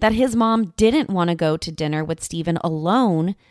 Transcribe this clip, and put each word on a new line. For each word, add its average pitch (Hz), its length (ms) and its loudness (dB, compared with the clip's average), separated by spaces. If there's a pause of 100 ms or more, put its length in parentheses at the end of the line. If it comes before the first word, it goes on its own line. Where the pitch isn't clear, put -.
that 220 120 4
his 233 240 2
mom 226 400 0
didn't 233 320 2
want 180 220 0
to 170 40 0
go 160 220 0
to 160 160 -10
dinner 156 320 -4
with 160 180 -6
Stephen 165 400 -4
alone 175 720 0 (160)